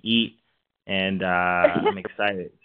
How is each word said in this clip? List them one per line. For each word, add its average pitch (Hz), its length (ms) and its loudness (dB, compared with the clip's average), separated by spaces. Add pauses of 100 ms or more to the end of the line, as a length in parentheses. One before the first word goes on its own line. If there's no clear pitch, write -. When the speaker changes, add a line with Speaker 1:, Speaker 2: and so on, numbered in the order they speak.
Speaker 1:
eat. 113 360 0 (480)
And, 95 360 -2
uh, 92 40 -2
Speaker 2:
<laughs> - 0 -
Speaker 1:
I'm 90 720 2
excited. 95 560 -6 (120)